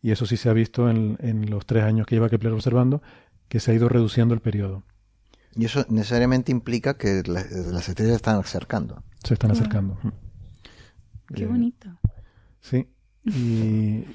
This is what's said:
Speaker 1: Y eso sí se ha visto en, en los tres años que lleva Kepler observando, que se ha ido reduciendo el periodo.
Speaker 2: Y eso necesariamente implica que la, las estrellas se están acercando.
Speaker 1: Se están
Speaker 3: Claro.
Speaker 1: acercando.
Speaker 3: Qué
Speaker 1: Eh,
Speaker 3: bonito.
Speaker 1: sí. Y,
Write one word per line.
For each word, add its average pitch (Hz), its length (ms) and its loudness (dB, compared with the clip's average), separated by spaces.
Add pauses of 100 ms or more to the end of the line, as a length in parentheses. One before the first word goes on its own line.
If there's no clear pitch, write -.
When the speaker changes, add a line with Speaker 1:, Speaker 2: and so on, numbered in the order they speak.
Speaker 1:
Y 110 80 0
eso 110 160 0
sí 117 100 0
se 120 120 0
ha 117 40 4
visto 113 380 2
en, 110 300 0
en 110 280 -2
los 104 160 -4
tres 110 200 2
años 110 240 2
que 120 80 2
lleva 113 120 2
Kepler 113 240 0
observando, 123 500 2 (460)
que 113 120 -2
se - 100 -2
ha 113 40 6
ido 117 140 4
reduciendo 117 460 2
el 110 60 -2
periodo. 98 420 -4 (720)
Speaker 2:
Y 113 120 0
eso 131 220 0
necesariamente 120 640 2
implica 123 480 -2
que 98 260 0
la, 87 200 -4
las 90 440 -6
estrellas 110 260 2
se - 20 2
están 110 240 0
acercando. 92 640 -6 (180)
Speaker 1:
Se - 120 2
están 107 180 2
Speaker 3:
Claro. 113 120 2
Speaker 1:
acercando. 98 340 -2 (1300)
Speaker 3:
Qué - 120 -6
Speaker 1:
Eh, - 20 -6
Speaker 3:
bonito. 240 420 -2 (720)
Speaker 1:
sí. - 280 -2 (340)
Y, 110 840 0 (100)